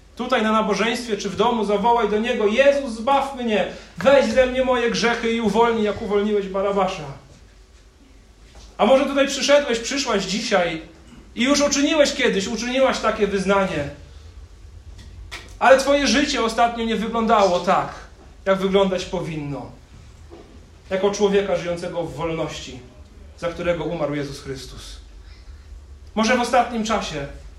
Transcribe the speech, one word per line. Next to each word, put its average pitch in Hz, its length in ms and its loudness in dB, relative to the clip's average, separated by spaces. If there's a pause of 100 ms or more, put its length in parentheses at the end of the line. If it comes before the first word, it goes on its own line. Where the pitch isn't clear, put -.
(160)
Tutaj 233 260 0
na 214 100 2
nabożeństwie 214 640 0
czy 202 140 -8
w 170 60 -8
domu 226 280 2
zawołaj 208 440 2
do 208 100 0
Niego: 220 280 0
„Jezus, 269 460 4
zbaw 254 440 0
mnie, 214 300 -2 (320)
weź 247 340 6
ze 254 140 4
mnie 254 180 0
moje 240 260 2
grzechy 226 420 0
i 233 80 0
uwolnij, 226 440 2
jak 202 180 -2
uwolniłeś 208 460 0
Barabasza”. 190 560 -2 (1700)
A 208 80 4
może 269 200 6
tutaj 277 220 0
przyszedłeś, 262 500 2
przyszłaś 247 460 -2
dzisiaj 175 580 0 (520)
i 214 80 -4
już 277 180 2
uczyniłeś 285 540 2
kiedyś, 196 320 0
uczyniłaś 247 520 0
takie 214 280 0
wyznanie. 185 640 0 (1700)
Ale 254 200 8
twoje 277 280 2
życie 240 380 2
ostatnio 233 400 0
nie 226 120 0
wyglądało 214 640 2
tak, 175 340 0 (500)
jak 190 140 2
wyglądać 190 460 2
powinno. 151 680 -8 (1200)
Jako 190 200 0
człowieka 196 460 2
żyjącego 170 460 -6
w 160 120 -8
wolności, 156 640 -6 (600)
za 170 100 -6
którego 170 360 -4
umarł 156 300 -4
Jezus 143 260 -8
Chrystus. - 560 -14 (1160)
Może 226 220 2
w 240 40 0
ostatnim 240 440 2
czasie 185 420 -4 (320)